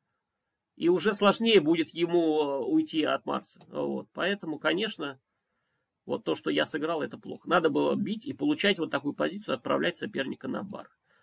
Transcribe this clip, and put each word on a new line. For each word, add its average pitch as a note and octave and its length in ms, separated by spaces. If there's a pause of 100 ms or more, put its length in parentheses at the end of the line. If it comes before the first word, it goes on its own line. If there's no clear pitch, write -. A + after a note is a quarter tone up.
(760)
И E3 120
уже F#3 260
сложнее G#3 460
будет D#3+ 300
ему, E3 500
э, C#3 240
уйти D#3 380
от C#3 220
Марса. - 440
Вот. C#3+ 440
Поэтому, E3+ 460
конечно, D#3+ 640 (880)
вот - 160
то, D#3+ 100
что D#3 140
я D3+ 160
сыграл, D#3 380
это A#2 160
плохо. - 300
Надо E3 200
было C#3+ 260
бить D#3 300
и C3+ 80
получать D3+ 460
вот D3+ 120
такую C#3+ 240
позицию, D#3 420
отправлять C#3+ 400
соперника C#3 520
на C3+ 140
бар. - 280 (320)